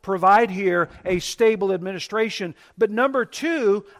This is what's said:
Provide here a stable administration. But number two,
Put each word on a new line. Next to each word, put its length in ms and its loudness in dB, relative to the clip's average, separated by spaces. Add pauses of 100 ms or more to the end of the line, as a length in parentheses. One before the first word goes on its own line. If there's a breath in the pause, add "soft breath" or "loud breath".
Provide 480 4
here 400 0 (140 loud breath)
a 160 -2
stable 520 0
administration. 840 -6 (220 soft breath)
But 120 2
number 360 0
two, 600 -2 (140 soft breath)